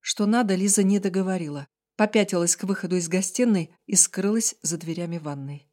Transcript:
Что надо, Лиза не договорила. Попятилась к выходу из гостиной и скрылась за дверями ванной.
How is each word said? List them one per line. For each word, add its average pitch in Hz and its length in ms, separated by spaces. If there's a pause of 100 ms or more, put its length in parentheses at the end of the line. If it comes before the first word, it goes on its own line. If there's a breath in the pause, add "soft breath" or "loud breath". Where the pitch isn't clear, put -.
Что - 260
надо, 214 280
Лиза 196 300
не 196 160
договорила. 185 640 (300)
Попятилась 196 580
к - 80
выходу 190 320
из 170 140
гостиной 190 680 (120)
и 202 100
скрылась 208 680
за 165 160
дверями 170 400
ванной. 143 540